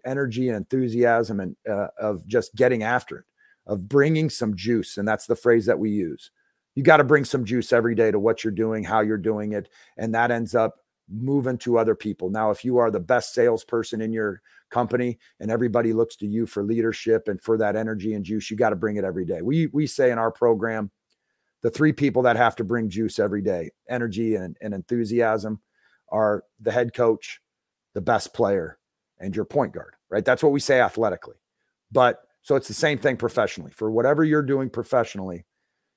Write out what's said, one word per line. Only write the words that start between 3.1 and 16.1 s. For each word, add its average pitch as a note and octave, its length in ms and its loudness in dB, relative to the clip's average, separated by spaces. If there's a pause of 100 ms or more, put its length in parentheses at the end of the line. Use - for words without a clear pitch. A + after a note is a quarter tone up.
it, - 60 -20 (400)
of G2+ 220 -6
bringing D3+ 420 4
some G#2+ 260 -4
juice. G#2+ 420 -2
And G2+ 100 -2
that's G#2+ 200 -2
the A2+ 80 0
phrase A#2 320 2
that A2+ 120 2
we G#2+ 120 -2
use. F2 400 -6 (420)
You C#3 100 -4
gotta D3+ 200 8
bring C#3 220 4
some B2+ 200 -2
juice A#2 260 -2
every A#2 240 4
day A2 160 2
to G#2 80 2
what A2+ 240 0
you're A2 80 -2
doing, A2 320 -2
how G#2+ 180 0
you're G#2+ 160 0
doing G#2+ 360 -4
it. G2+ 160 -6 (280)
And A2+ 180 -4
that A#2+ 160 2
ends A#2 240 -2
up A2+ 240 0 (280)
moving B2+ 520 -2
to A#2+ 180 2
other A2+ 160 4
people. F#2+ 360 -6
Now, G#2+ 200 -2
if G#2 160 -4
you B2 120 2
are A#2 120 4
the G#2 100 -2
best A#2+ 340 0
salesperson A#2 680 0
in A2 100 -4
your G#2+ 300 -4 (280)
company A#2+ 500 -2 (200)
and A2 120 -4
everybody A2+ 420 0
looks A2+ 220 0